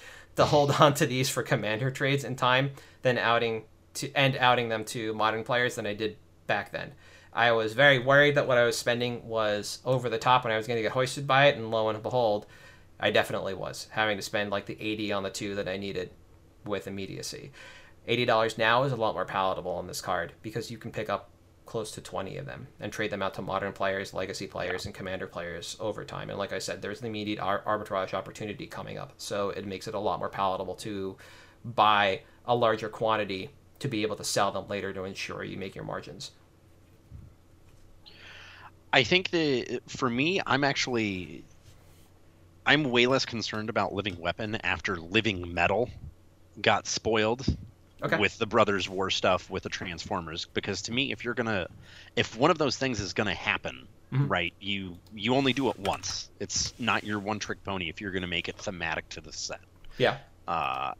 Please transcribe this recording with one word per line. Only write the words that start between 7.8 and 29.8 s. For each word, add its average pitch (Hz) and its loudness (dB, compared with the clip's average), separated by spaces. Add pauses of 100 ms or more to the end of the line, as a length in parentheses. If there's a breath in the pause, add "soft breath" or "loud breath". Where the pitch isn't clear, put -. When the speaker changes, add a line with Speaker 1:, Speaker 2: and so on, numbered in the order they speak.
Speaker 1:
worried 139 6
that 117 4
what 123 4
I 120 8
was 117 2
spending 120 -2
was 107 0
over 127 0
the 113 0
top 127 4
and 113 0
I 110 2
was 110 -2
gonna 117 0
get 104 0
hoisted 131 -2
by 139 8
it, 143 6
and 113 -6
lo 110 2
and 107 -4
behold, 113 2 (520 loud breath)
I 107 2
definitely 101 2
was, - -8
having 107 2
to 95 -6
spend, 104 -2
like, 101 -2
the - -10
eighty 107 -4
on 101 0
the 95 -4
two 101 -6
that 98 -2
I 95 -2
needed 95 -6 (540)
with 101 -4
immediacy. 98 -8 (560 loud breath)
Eighty 120 2
dollars 113 2
now 117 4
is 139 0
a 117 -2
lot 110 2
more 92 -2
palatable 92 -2
on 87 -6
this 90 -10
card 87 -4
because 110 -8
you 113 -12
can 113 -12
pick 107 -6
up 98 -4 (360)
close 110 -6
to - -12
twenty 95 -8
of - -8
them 65 -12 (120)
and 104 -8
trade 104 -2
them 98 -4
out 95 -2
to 104 -8
modern 95 -2
players, 98 -2
legacy 92 -6
players, 92 -4
Speaker 2:
Yeah. 104 -8
Speaker 1:
and 101 -12
commander 95 -8
players 87 -10
over 107 -4
time. 98 -8
And 104 -6
like 98 -4
I 95 -4
said, 95 -6
there's 104 -8
an 120 -8
immediate 107 -4
ar-, 98 0
arbitrage 101 -2
opportunity 98 -6
coming 101 -10
up, 98 -12
so 101 -2
it 98 -8
makes 95 -8